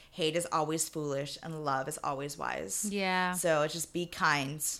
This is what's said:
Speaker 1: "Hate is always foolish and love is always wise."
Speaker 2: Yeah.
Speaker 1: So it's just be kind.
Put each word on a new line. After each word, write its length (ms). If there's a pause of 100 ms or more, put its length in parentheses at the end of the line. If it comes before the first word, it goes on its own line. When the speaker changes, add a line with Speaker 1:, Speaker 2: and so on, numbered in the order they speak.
(120)
Speaker 1:
"Hate 240
is 140
always 380
foolish 540
and 200
love 260
is 140
always 360
wise." 500
Speaker 2:
Yeah. 460
Speaker 1:
So 280
it's 120
just 180
be 140
kind. 580 (160)